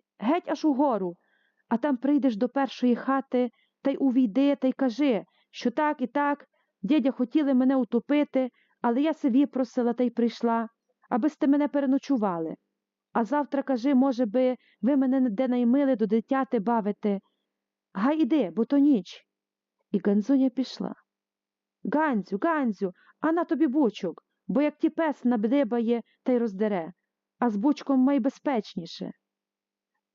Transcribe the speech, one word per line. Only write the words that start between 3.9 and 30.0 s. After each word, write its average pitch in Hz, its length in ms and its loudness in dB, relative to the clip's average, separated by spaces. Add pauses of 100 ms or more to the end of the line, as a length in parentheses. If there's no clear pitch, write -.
й 269 80 -4
увійди, 262 560 2
та 262 120 -4
й 262 40 0
кажи, 254 540 -2 (260)
що - 200 -4
так 302 300 -2
і 254 60 -4
так, 285 380 -2 (360)
дядя 254 300 2
хотіли 277 420 0
мене 262 220 4
утопити, 262 760 0 (320)
але 240 200 0
я 311 120 0
се 294 160 -2
випросила 247 640 0
та 240 100 0
й 247 60 0
прийшла, 233 600 -2 (400)
аби 220 200 0
сте 294 180 -2
мене 285 200 2
переночували. 254 880 -2 (580)
А 240 100 0
завтра, 277 400 -2
кажи, 269 320 0
може 254 300 2
би, 254 320 0 (240)
ви 269 160 2
мене 262 320 2
де 247 180 -2
наймили 247 480 2
до 214 100 0
дитяти 240 540 0
бавити. 208 640 -2 (720)
Гай 285 280 0
іди, 254 280 2
бо 190 160 -2
то 285 120 0
ніч. 277 480 2 (680)
І 202 140 0
Гандзуня 254 440 2
пішла. - 460 -6 (1000)
Гандзю, 247 480 -2
Гандзю, 254 520 -2 (260)
а 311 120 0
на 330 140 0
тобі 320 220 0
бучок, 233 560 -2 (240)
бо 196 140 0
як 294 160 -2
ті 320 120 0
пес 311 360 -2
набдибає 240 760 0 (220)
та 262 80 0
й 247 60 2
роздере, 196 560 -2 (460)
а 240 100 0
з 208 80 -2
бучком 269 420 0
майбезпечніше. 254 1120 -2 (1040)